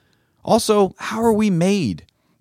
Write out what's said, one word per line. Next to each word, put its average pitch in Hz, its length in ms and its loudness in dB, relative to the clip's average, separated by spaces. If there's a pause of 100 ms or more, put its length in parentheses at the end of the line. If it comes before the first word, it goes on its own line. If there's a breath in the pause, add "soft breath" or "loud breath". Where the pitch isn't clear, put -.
(440)
Also, 208 540 0
how 220 240 -6
are 233 100 2
we 214 180 2
made 175 540 0 (360)